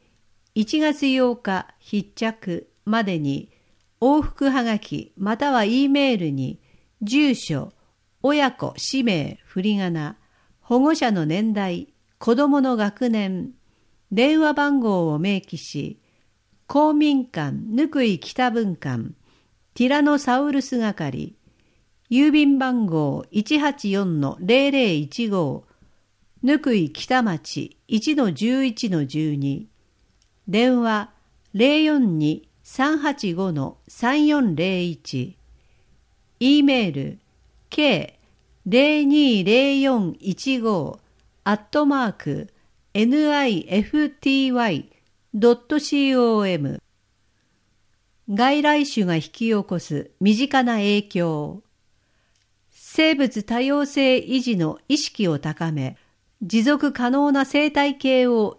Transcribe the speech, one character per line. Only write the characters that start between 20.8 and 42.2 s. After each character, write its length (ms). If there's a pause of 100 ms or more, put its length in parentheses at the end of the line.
郵 220
便 280
番 260
号 460
一 280
八 320
四 300
の 180
零 320
零 240
一 340
五、 360 (800)
ぬ 160
く 160
い 160
北 320
町 540 (100)
一 280
の 180
十 320
一 240
の 160
十 300
二、 320 (800)
電 340
話 280 (440)
零 300
四 340
二 300 (140)
三 380
八 340
五 180
の 260 (100)
三 400
四 280
零 320
一、 500 (1040)
E 240
メ 240
ー 60
ル、 260 (500)
ケ 500 (460)
ー 40
零 360
二 380
零 380
四 380
一 400
五 400 (440)
ア 100
ッ 80 (100)
ト 140
マ 220
ー 60
ク 400 (400)